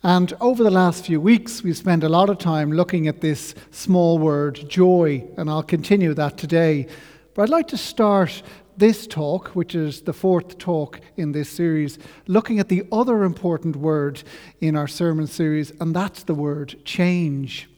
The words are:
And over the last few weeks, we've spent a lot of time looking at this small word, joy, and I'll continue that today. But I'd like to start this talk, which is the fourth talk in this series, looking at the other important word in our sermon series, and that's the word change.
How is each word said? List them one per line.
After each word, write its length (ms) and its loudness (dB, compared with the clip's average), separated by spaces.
And 280 4
over 200 2
the 80 6
last 360 2
few 160 0
weeks, 400 2
we've 120 -2
spent 300 0
a 60 2
lot 180 4
of 80 0
time 340 -2
looking 380 0
at 140 -6
this 320 -4
small 480 2
word, 500 -2
joy, 580 4
and 100 -4
I'll 140 -2
continue 500 2
that 240 -2
today. 500 0
But 120 2
I'd 40 0
like 200 2
to 100 -6
start 640 0
this 300 4
talk, 460 -4
which 220 -4
is 280 -4
the 100 -6
fourth 460 0
talk 420 -4
in 160 -4
this 160 -4
series, 500 -2
looking 320 0
at 100 0
the 140 2
other 320 2
important 520 -2
word 460 -2
in 160 0
our 100 -2
sermon 400 -2
series, 540 -4
and 160 -2
that's 280 -6
the 100 -2
word 500 -6
change. 920 -2